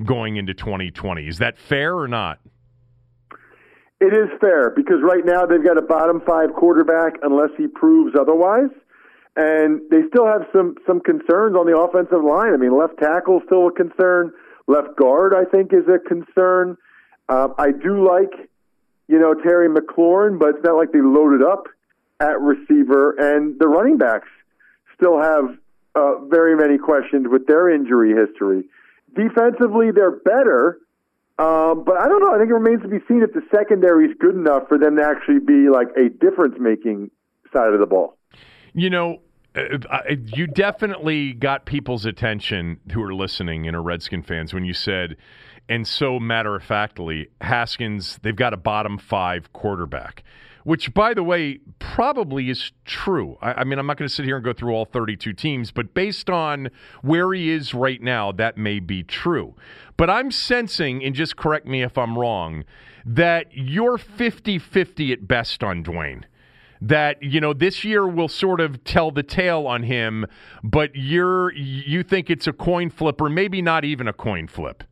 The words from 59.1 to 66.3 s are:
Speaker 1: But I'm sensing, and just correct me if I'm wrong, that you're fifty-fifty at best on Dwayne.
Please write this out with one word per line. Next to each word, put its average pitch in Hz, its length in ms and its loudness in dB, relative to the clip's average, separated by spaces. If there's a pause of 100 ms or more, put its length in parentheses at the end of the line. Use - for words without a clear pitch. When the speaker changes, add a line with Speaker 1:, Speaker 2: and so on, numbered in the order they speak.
Speaker 1:
But 170 120 2
I'm 247 220 -2
sensing, 170 760 -6
and 135 100 -6
just 151 220 -8
correct 151 300 -4
me 131 160 -6
if 123 160 -6
I'm 117 200 -6
wrong, 87 460 -6 (400)
that 170 460 -2
you're 190 480 -4
fifty-fifty 196 1120 -6
at 120 140 -8
best 117 380 -4
on 87 180 -6
Dwayne. 78 420 -10 (560)